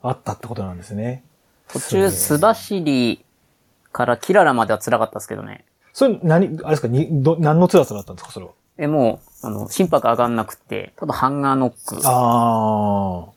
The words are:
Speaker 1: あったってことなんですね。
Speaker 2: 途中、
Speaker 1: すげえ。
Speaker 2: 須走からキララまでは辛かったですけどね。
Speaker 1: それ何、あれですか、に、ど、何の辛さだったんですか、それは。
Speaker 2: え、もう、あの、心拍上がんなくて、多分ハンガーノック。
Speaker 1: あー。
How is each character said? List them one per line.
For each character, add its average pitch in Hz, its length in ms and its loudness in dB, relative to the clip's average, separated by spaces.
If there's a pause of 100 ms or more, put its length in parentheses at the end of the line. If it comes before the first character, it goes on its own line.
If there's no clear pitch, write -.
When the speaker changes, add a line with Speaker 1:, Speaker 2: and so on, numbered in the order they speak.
Speaker 1:
あ 123 80 -6
っ 127 100 -4
た - 140 -8
っ - 60 -14
て - 80 -18
こ - 80 -12
と 107 80 -8
な 92 100 -10
ん 90 60 -14
で 87 40 -18
す 104 120 -12
ね。 120 280 -6 (440)
Speaker 2:
途 - 120 -10
中、 190 300 0
Speaker 1:
す 147 300 0
げ 180 60 4
え。 220 40 8
Speaker 2:
須 214 300 -2
走 131 460 0 (680)
か 123 160 0
ら 120 100 2
キ - 160 -2
ラ 196 100 8
ラ 143 120 4
ま 117 100 2
で 110 80 0
は 104 60 -2
辛 117 180 0
か 110 60 2
っ 110 60 -4
た - 100 -12
で - 0 -
す - 80 -16
け 104 80 -8
ど 101 80 -12
ね。 104 220 -16 (280)
Speaker 1:
そ 277 140 2
れ 220 160 0
何、 160 400 2
あ - 0 -
れ - 80 -10
で 156 60 2
す - 40 -4
か、 120 60 -4
に、 127 200 0 (140)
ど、 160 180 2
何 156 200 4
の 180 80 6
辛 165 180 6
さ - 80 -10
だ 104 60 -10
っ 95 60 -16
た 101 80 -16
ん - 20 -16
で - 60 -20
す - 40 -20
か、 - 60 -20
そ - 80 -14
れ 90 80 -16
は。 - 60 -20 (260)
Speaker 2:
え、 147 80 -4
も 143 320 0 (240)
う、 - 20 -10
あ 117 60 -6
の、 104 180 -8
心 - 160 0
拍 160 220 0
上 117 80 2
が 120 100 2
ん 120 100 -2
な 110 100 -2
く - 120 -18
て、 - 400 -12
多 - 80 -10
分 147 80 -4
ハ 131 160 0
ン 143 140 -4
ガ 139 80 0
ー 135 40 2
ノ 131 140 2
ッ 120 40 -14 (120)
ク。 - 200 -8
Speaker 1:
あ 110 1200 0
ー。 - 100 -20